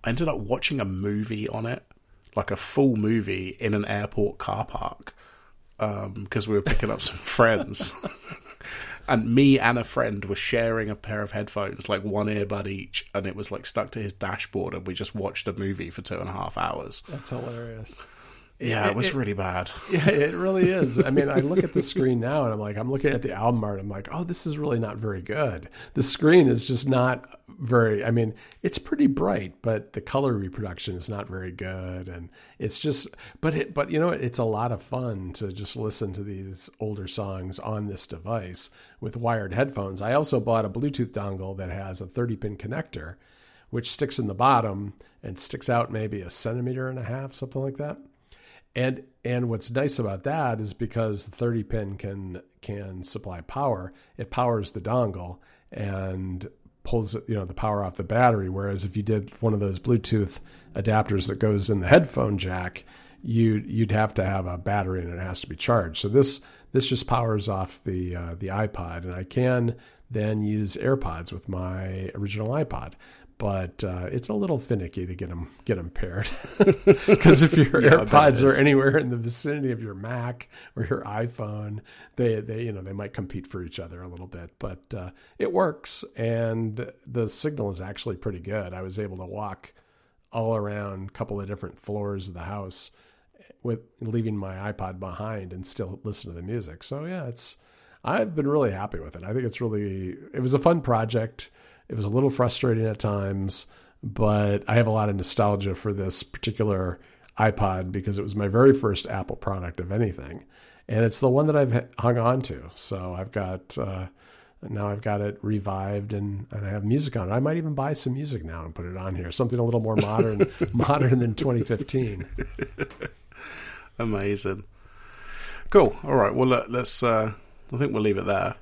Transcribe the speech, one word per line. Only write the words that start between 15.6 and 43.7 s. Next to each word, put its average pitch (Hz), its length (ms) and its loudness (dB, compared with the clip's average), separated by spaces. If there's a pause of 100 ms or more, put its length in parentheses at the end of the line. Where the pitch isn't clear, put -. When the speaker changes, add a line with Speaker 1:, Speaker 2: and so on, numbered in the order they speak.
Speaker 1:
for 92 120 -12
two - 160 -8
and 95 120 -6
a - 20 -8
half 90 260 -6
hours. - 520 -4
Speaker 2:
That's - 180 -12
hilarious. 117 800 -10 (540)
Speaker 1:
Yeah, 107 280 0
Speaker 2:
It, 101 40 2
Speaker 1:
it 101 40 -2
was 123 140 2
Speaker 2:
it, - 60 -2
Speaker 1:
really 113 180 0
bad. 92 380 -2 (100)
Speaker 2:
<laughs> - 100 -6
Yeah, 160 180 4
it 147 260 4
really 185 340 4
is. 143 300 2
I 135 100 6
mean, 143 180 6
I 135 120 4
look 147 260 2
at - 80 -6
the 143 80 4
screen 131 400 2
now, 135 240 0
and 113 80 0
I'm 104 60 -4
like, 104 180 -4
I'm 117 120 -2
looking 139 220 2
at - 120 0
the 101 100 -2
album 113 300 2
art, 101 160 -2
I'm 98 100 -6
like, 98 220 -8
"Oh, 170 120 -4
this 175 220 -6
is 151 120 -4
really 143 220 0
not 104 180 -4
very 104 240 -4
good." 107 480 -2 (260)
The 139 80 4
screen 156 440 8
is 120 200 2
just 131 200 0
not 127 540 0 (180)
very, 117 460 4
I 113 60 2
mean, 113 240 2 (260)
it's - 160 -2
pretty 294 300 2
bright, - 540 0
but 110 320 -2
the 101 80 -6
color 135 320 0
reproduction 95 640 -6
is 87 140 -10
not 101 180 -8
very 92 240 -8
good, 92 560 -8
and 85 220 -12 (300)
it's - 200 -4
just, - 280 -2 (340)
but 156 140 0
it, - 180 -2
but, 143 180 0
you 151 80 2
know, 170 100 4
it's 131 300 -2
a 117 60 2
lot 113 260 0
of 104 100 -4
fun 110 520 -6
to 98 180 -6
just 101 240 -10
listen 107 380 -4
to 101 100 -8
these 95 460 -10 (100)
older 104 280 -6
songs 95 520 -8
on 107 280 -6
this 98 200 -8
device 90 600 -8 (320)
with 104 160 -8
wired 113 360 0
headphones. 101 480 -2
I 113 120 0
also 143 260 2
bought 113 240 2
a 104 60 -2
Bluetooth 123 420 -2
dongle 95 460 -6
that 92 140 -6
has 95 300 -8
a 92 60 -10
thirty 120 280 -2
pin 104 200 -6
connector, 110 600 -8 (560)